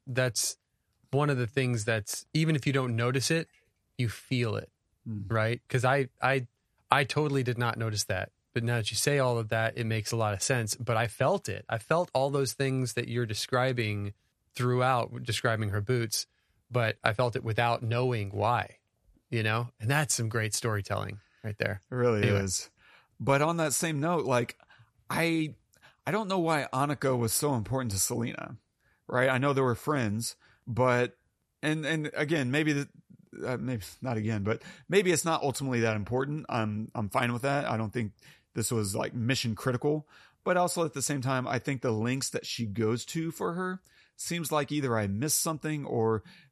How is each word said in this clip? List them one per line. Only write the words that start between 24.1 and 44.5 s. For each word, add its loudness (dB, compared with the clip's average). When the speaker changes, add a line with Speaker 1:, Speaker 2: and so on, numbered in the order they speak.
Speaker 2:
like, 0
I, 0
I -2
don't 0
know 0
why 2
Annika 0
was 0
so 2
important -2
to -2
Selena, -4
right? 2
I 4
know 4
they 2
were 4
friends, -2
but, 2
and, 0
and -2
again, 0
maybe 2
the, -2
uh, -2
maybe -4
not -2
again, 0
but 0
maybe 4
it's 2
not 0
ultimately 0
that 2
important. -2
I'm, -2
I'm -2
fine 0
with -4
that. 0
I -2
don't -4
think -4
this -2
was, 0
like, -4
mission 0
critical, -2
but 2
also 2
at -4
the -6
same -2
time, 0
I 0
think -4
the 0
lengths 0
that -6
she -6
goes 0
to -4
for -4
her -4
seems -4